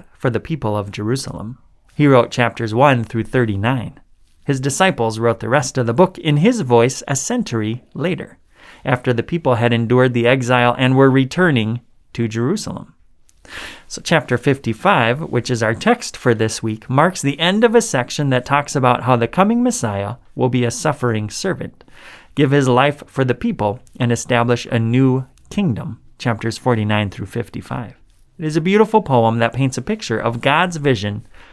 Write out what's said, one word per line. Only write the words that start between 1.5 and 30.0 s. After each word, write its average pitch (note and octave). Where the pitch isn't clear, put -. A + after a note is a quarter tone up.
He D3
wrote B2+
chapters A#2
one B2+
through A2+
thirty-nine. A2
His C3+
disciples B2
wrote A2+
the A2
rest C3+
of B2
the A#2
book F3+
in D3
his A3
voice B2
a C3+
century A#2+
later, -
after C3
the A#2
people D3+
had A#2
endured B2
the A#2
exile B2
and C3
were C3+
returning C3
to A#2
Jerusalem. A#2
So -
chapter C3
fifty-five, C3+
which A#2+
is A#2
our A2+
text -
for A#2+
this A2
week, A2
marks D3+
the C#3+
end F#3+
of A3+
a A#3
section C#3
that B2+
talks C#3+
about B2
how B2
the A#2
coming A3
Messiah G#2
will B2+
be B2
a A#2
suffering A2+
servant, -
give C#3
his C#3
life C#3
for C3+
the B2
people, B2+
and A#2+
establish A#2+
a -
new B2+
kingdom, A2+
chapters A2+
forty-nine G#2+
through G2+
fifty-five. -
It E3
is D3+
a E3
beautiful G#3+
poem A#2
that A2+
paints C3
a B2
picture A#2+